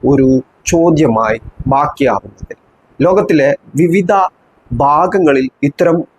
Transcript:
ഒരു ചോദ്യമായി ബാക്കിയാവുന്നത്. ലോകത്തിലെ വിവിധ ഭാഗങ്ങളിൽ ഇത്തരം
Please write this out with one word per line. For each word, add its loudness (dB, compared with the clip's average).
ഒരു 2
ചോദ്യമായി 0
ബാക്കിയാവുന്നത്. -4
ലോകത്തിലെ 2
വിവിധ 0
ഭാഗങ്ങളിൽ 0
ഇത്തരം 0